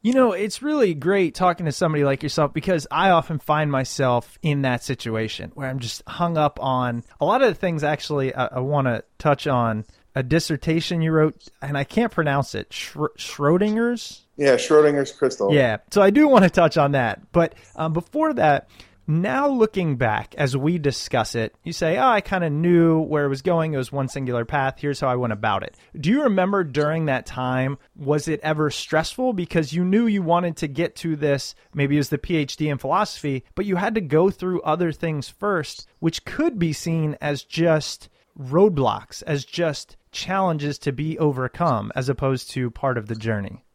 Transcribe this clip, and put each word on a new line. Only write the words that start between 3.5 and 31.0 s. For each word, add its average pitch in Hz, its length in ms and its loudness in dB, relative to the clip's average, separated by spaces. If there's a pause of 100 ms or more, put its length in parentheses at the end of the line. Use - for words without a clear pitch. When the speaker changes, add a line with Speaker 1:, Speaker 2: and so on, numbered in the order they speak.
Speaker 1:
myself 127 680 0
in 143 220 0
that 123 220 -2
situation 110 720 -6
where 135 140 -8
I'm 131 120 -6
just 117 260 -10
hung 170 300 -2
up 147 260 0
on 127 400 -2 (180)
a 143 40 2
lot 226 180 4
of 254 60 6
the 175 80 0
things. 165 260 -2
Actually, 147 500 -2
I, 127 140 -2
I 127 140 -4
wanna 131 420 0 (160)
touch 147 300 2
on 117 360 0 (300)
a 135 80 -2
dissertation 160 800 0
you 160 80 2
wrote, 156 380 2 (120)
and 143 160 -6
I 139 60 -2
can't 220 300 0
pronounce 143 420 0
it. 101 160 -8
Schro-, - 480 -6
Schrodinger's? 214 1040 0 (120)
Speaker 2:
Yeah, 139 200 6
Schrodinger's 147 540 4
crystal. 139 420 0
Speaker 1:
Yeah, 123 260 4 (120)
so 202 120 4
I 196 80 8
do 294 180 6
wanna 190 220 8
touch 170 260 4
on 143 160 2
that. 127 400 -2
But, 170 220 2 (200)
um, 160 180 -4
before 302 420 -2
that, 151 340 2 (400)
now 220 380 0
looking 214 480 0
back, 110 420 -2
as 139 200 -2
we 160 220 0
discuss 131 580 -2
it, 113 260 -4
you 170 100 -10
say, 170 240 -2
"Oh, 262 120 2
I 214 120 2
kinda 175 300 -4
knew 165 480 4
where 151 260 -2
it 143 40 0
was 135 120 -4
going. 160 320 0
It 143 40 -4
was 131 160 -6
one 139 160 -4
singular 123 360 -4
path. 135 340 -2
Here's 143 200 -4
how 143 80 -4
I 127 80 0
went 123 180 -2
about 104 300 -2
it." - 140 -14 (180)
Do 160 160 -2
you 285 140 2
remember 196 400 2
during 151 420 -2
that 131 180 -2
time, 127 540 -4 (160)
was 143 320 -2
it 156 160 -4
ever 156 260 0
stressful? 196 680 -2
Because 165 380 -2
you 175 120 -2
knew 208 220 2
you 202 160 0
wanted 170 340 0
to 160 100 -6
get 147 300 -4
to 165 180 -4